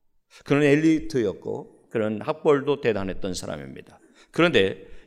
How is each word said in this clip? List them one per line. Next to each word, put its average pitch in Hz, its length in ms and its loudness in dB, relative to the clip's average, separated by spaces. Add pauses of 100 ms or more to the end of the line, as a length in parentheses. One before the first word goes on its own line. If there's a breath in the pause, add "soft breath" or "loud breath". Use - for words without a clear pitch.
(460 soft breath)
그는 143 180 2
엘리트였고 143 1300 0
그런 107 320 -2
학벌도 143 600 0
대단했던 98 520 -2
사람입니다. 73 680 -12 (320 soft breath)
그런데 127 560 2 (200 loud breath)